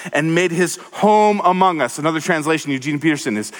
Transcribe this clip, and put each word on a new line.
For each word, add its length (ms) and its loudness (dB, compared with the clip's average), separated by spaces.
and 200 0
made 180 2
his 260 -2
home 500 4
among 380 2
us." 180 -2
Another 220 -2
translation, 500 -2
Eugene 280 -4
Peterson, 360 0
is, 240 -6